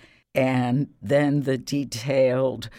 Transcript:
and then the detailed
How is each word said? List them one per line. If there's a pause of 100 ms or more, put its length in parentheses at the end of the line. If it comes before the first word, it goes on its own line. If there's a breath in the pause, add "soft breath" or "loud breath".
(360 soft breath)
and (120)
then
the
detailed